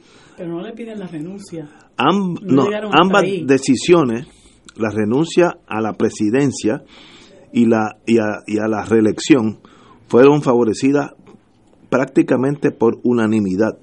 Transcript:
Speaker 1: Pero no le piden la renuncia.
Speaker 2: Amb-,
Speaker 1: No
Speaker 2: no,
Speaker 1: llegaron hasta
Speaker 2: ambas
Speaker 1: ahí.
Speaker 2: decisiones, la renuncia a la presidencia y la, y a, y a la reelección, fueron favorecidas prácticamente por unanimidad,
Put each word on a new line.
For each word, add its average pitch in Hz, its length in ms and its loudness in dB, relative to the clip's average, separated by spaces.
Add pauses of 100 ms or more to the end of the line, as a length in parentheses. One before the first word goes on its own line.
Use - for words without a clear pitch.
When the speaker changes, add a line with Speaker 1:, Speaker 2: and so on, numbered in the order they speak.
(380)
Speaker 1:
Pero 180 100 -12
no 170 140 -10
le 220 100 -14
piden 226 260 -14
la 185 80 -12
renuncia. 165 640 -14 (300)
Speaker 2:
Amb-, 175 420 0
Speaker 1:
No 180 140 0
Speaker 2:
no, 139 100 4
Speaker 1:
llegaron 214 280 -4
hasta 151 100 4
Speaker 2:
ambas 190 220 2
Speaker 1:
ahí. 185 200 -4
Speaker 2:
decisiones, 135 840 2 (500)
la 110 140 -4
renuncia 143 760 0
a 107 160 -6
la 107 100 -4
presidencia 123 920 -2 (680)
y 120 140 4
la, 110 400 0
y 117 120 2
a, 107 280 -2
y 107 120 -4
a 107 100 -2
la 107 180 -4
reelección, 110 720 2 (500)
fueron 139 320 6
favorecidas 135 680 0 (800)
prácticamente 139 800 0
por - 320 0
unanimidad, 110 800 0